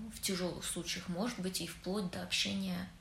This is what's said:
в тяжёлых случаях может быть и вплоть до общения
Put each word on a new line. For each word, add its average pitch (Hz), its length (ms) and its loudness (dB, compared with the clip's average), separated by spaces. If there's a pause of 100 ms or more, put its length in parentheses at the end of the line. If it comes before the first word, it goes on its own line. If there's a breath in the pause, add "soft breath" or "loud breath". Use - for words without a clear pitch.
(140)
в - 60 -10
тяжёлых 180 440 2
случаях 180 440 -2
может 208 300 2
быть 185 220 0
и 170 60 0
вплоть 185 440 0
до 180 120 -4
общения 185 640 2 (120)